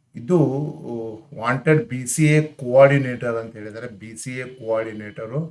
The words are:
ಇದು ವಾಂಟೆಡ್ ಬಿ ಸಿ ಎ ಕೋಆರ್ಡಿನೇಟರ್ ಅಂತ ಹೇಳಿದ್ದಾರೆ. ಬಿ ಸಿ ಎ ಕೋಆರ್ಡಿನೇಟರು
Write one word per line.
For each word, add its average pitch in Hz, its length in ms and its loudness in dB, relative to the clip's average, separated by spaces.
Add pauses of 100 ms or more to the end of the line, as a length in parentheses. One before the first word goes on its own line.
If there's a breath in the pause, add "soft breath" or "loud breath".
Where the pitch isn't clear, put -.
(140)
ಇದು 123 240 2 (960)
ವಾಂಟೆಡ್ 131 540 2
ಬಿ 127 180 -8
ಸಿ 156 180 0
ಎ 151 220 6
ಕೋಆರ್ಡಿನೇಟರ್ 127 920 4
ಅಂತ 113 200 -8
ಹೇಳಿದ್ದಾರೆ. 107 320 -12
ಬಿ 110 280 -18
ಸಿ 127 200 -10
ಎ 127 180 -10
ಕೋಆರ್ಡಿನೇಟರು 113 960 -6